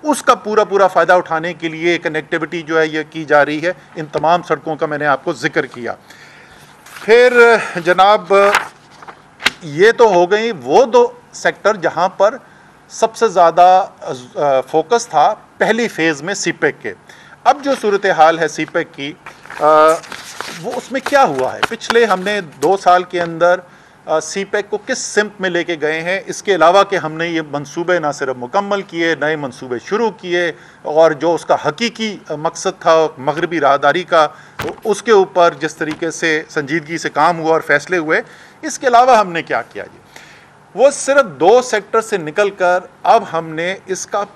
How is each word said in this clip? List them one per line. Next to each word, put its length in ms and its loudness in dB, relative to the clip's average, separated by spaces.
उसका 280 2
पूरा 300 0
पूरा 240 2
फ़ायदा 280 4
उठाने 380 -2
के 160 -8
लिए 280 -2
connectivity 640 -6
जो 180 -2
है 100 2
ये 140 -4
की 220 -12
जा 160 4
रही 180 -2
है। 160 -4
इन 80 -8
तमाम 360 0
सड़कों 340 -6
का 120 -6
मैंने 180 -6
आपको 280 -2
जिक्र 320 -4
किया। 320 -12
फिर 560 6
जनाब 760 2
ये 280 2
तो 180 4
हो 180 4
गई 240 -2
वो 340 2
दो 360 0
sector 440 -2
जहाँ 300 -2
पर 320 0
सबसे 400 -2
ज़्यादा, 500 6
अ, 580 -2
focus 460 -2
था 260 2
पहली 280 0
phase 360 -2
में 100 -8
सीपैक 500 -4
के। 120 -10
अब 140 2
जो 140 -2
सूरत 300 -2
हाल 340 4
है 80 -2
सीपैक 400 -6
की, 300 -14
अ, 40 0
वो 100 -10
उसमें 300 -8
क्या 200 2
हुआ 300 0
है, 180 -8
पिछले 360 0
हमने 360 -2
दो 360 -2
साल 260 4
के 160 -8
अंदर, 420 0
अ, 120 0
सीपैक 500 -6
को 80 -6
किस 220 -8
सिमत 420 -4
में 80 -2
लेके 260 -4
गए 240 -4
हैं, 260 -6
इसके 280 -4
अलावा 300 6
कि 120 -2
हमने 320 -4
ये 140 -4
मंसूबे 580 -4
ना 120 -2
सिर्फ 260 -6
मुकम्मल 440 -4
किए, 340 -4
नए 200 -2
मंसूबे 440 -8
शुरू 300 -2
किए 440 -4
और 280 4
जो 200 -2
उसका 320 -2
हकीकी, 680 -6
अ, 40 -6
मकसद 360 -6
था 480 2
मगरबी 400 -4
राहदारी 440 2
का, 240 2
तो 600 -12
उसके 220 -2
ऊपर 420 4
जिस 260 -8
तरीके 320 -6
से 380 -2
संजीदगी 480 -6
से 120 -6
काम 280 0
हुआ 160 0
और 80 0
फैसले 360 -2
हुए, 260 -2
इसके 220 -4
अलावा 300 6
हमने 240 -2
क्या 200 -4
किया 220 -14
जी? 160 -20
वो 160 4
सिर्फ 340 0
दो 360 4
sector 400 -2
से 160 -6
निकल 320 -2
कर 400 -2
अब 180 4
हमने 540 -8
इसका 340 -6